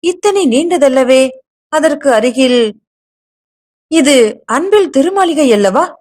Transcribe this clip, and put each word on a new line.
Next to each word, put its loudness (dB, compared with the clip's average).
இத்தனை -2
நீண்டதல்லவே. 0
அதற்கு -2
அருகில் 0
இது 2
அன்பில் 0
திருமாளிகை 0
அல்லவா? 0